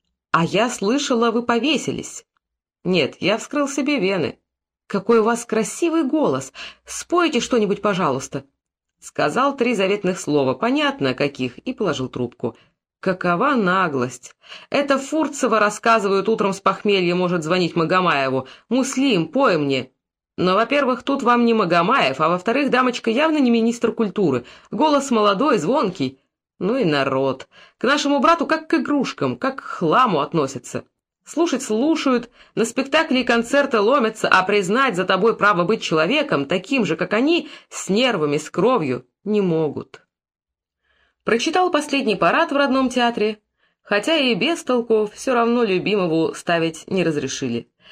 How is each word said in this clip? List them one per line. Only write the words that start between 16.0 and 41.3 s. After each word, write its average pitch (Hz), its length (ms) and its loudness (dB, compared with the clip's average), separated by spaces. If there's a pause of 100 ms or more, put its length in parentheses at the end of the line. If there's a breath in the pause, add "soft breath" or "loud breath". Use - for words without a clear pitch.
утром 202 240 0
с 185 80 -10
похмелья 196 540 0
может 180 280 0
звонить 165 320 0
Магомаеву: 151 720 2 (220 loud breath)
«Муслим, 247 600 2
пой 247 280 2
мне». 139 340 -2 (460)
Но, 185 180 2
во-первых, 247 480 0
тут 277 200 -2
вам 240 240 4
не 233 80 4
Магомаев, 175 640 2
а 156 80 2
во-вторых, 233 400 0
дамочка 247 420 0
явно 302 280 2
не 254 120 4
министр 226 420 2
культуры. 180 520 0 (260 loud breath)
Голос 277 400 2
молодой, 214 460 2
звонкий. 175 640 -2 (400)
Ну 202 180 -2
и 254 80 0
народ. 135 640 0 (300 loud breath)
К - 60 -4
нашему 285 360 2
брату 330 260 4
как 311 220 -2
к - 60 0
игрушкам, 247 640 -2
как 262 240 -6
к - 20 -18
хламу 180 560 0
относятся. 139 640 -4 (400)
Слушать 311 380 -2
слушают, 247 640 0 (260 soft breath)
на 226 120 0
спектакли 269 540 0
и 240 40 -2
концерты 254 560 0
ломятся, 220 480 0
а 185 140 4
признать 202 540 0
за 180 100 -2
тобой 196 320 2
право 196 260 2
быть 220 160 0
человеком, 170 640 0
таким 190 400 -2
же, 160 120 -2
как - 180 -4
они, 294 340 0 (220 loud breath)
с - 180 -10
нервами, 185 480 0
с - 140 -8
кровью, 175 560 0 (180)
не 208 160 0
могут. 160 640 -4 (1200)
Прочитал 330 480 2